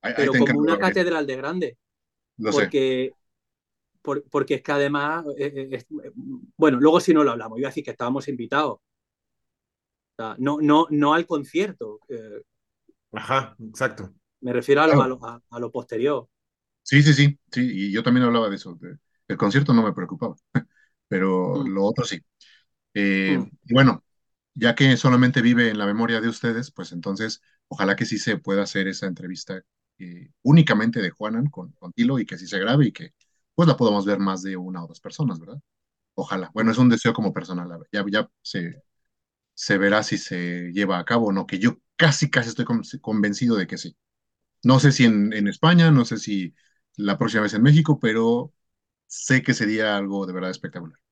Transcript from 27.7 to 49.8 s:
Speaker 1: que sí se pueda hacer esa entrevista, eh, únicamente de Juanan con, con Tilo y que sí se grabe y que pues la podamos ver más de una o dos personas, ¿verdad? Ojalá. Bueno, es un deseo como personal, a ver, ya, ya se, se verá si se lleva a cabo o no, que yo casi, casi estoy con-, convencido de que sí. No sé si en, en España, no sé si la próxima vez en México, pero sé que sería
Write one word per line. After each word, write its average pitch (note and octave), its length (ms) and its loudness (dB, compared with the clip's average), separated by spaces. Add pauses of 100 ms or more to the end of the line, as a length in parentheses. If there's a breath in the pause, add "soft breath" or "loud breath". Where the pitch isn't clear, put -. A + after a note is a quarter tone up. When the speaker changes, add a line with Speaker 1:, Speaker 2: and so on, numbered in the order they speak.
Speaker 1:
que - 80 -2
sí G#2 140 -4
se G#2 180 -4
pueda G2 260 -2
hacer F#2+ 260 -4
esa F#2+ 180 -8
entrevista, F2+ 540 -12 (380)
eh, F2 320 -20 (120)
únicamente A#2 580 4
de F2+ 100 -4
Juanan A2+ 380 -6
con, F#2 240 -16
con F2+ 200 -20
Tilo B2 260 0
y G#2 80 -4
que F2+ 100 -14
sí F2 100 -16
se F#2+ 120 -6
grabe B2 280 2
y - 60 -4
que - 200 -18 (420)
pues E3+ 140 4
la C3+ 80 4
podamos G#2 280 2
ver G2+ 140 -2
más F#2+ 240 -4
de F#2+ 140 -10
una F2+ 280 -12
o - 20 -18
dos - 140 -20
personas, G2+ 380 -6
¿verdad? G2+ 200 -18 (560)
Ojalá. F#2 380 -8
Bueno, A2 180 0
es A2+ 80 -2
un B2+ 100 8
deseo A2+ 240 2
como G#2 200 -4
personal, F2+ 380 -10
a E2+ 80 -16
ver, - 140 -20
ya, G2+ 180 -4
ya G#2+ 180 -2 (140)
se, - 400 -10 (680)
se - 240 -2
verá G2+ 260 2
si G#2 140 -4
se F2 560 -8
lleva F#2+ 260 -2
a E2+ 60 -8
cabo A#2 220 0
o G2+ 40 0
no, F#2+ 160 -2
que F#2+ 120 -6
yo A#2 180 0 (180)
casi, D3 340 2
casi A#2 200 -2
estoy A#2 160 -6
con-, A#2 180 -4 (180)
convencido G#2+ 540 -2
de F#2 120 -4
que F2+ 100 -10
sí. - 200 -14 (640)
No C3 160 6
sé C#3+ 120 6
si B2+ 140 4
en, G#2+ 280 2
en G#2+ 140 -2
España, E3 440 6
no B2+ 140 6
sé A#2 120 -6
si G2 380 -6 (420)
la G2+ 220 -2
próxima A2 240 0
vez G#2+ 120 -2
en A2 80 2
México, D3+ 360 6
pero A#2 540 0 (540)
sé - 360 0
que - 120 0
sería G#2+ 420 -2